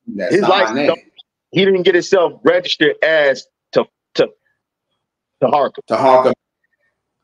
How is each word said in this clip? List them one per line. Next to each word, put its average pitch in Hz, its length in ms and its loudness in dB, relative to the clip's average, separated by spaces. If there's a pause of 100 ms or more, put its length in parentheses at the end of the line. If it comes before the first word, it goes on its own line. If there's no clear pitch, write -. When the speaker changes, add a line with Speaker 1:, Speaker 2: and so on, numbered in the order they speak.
Speaker 1:
he, 110 80 -12
that's 92 180 -6
Speaker 2:
his - 80 2
Speaker 1:
not - 80 0
my 98 100 2
Speaker 2:
license 110 160 -2
Speaker 1:
name. 143 120 -2
Speaker 2:
don't, 127 120 -2 (520)
he 185 120 0
didn't 190 200 0
get 175 120 2
himself 170 380 0 (100)
registered 160 580 0
as 143 440 0 (280)
to, 127 120 0 (300)
to, 127 120 0 (1120)
to 127 60 0
Harker. 131 400 -2
Speaker 1:
To 120 80 -4
Harker. 127 380 2 (920)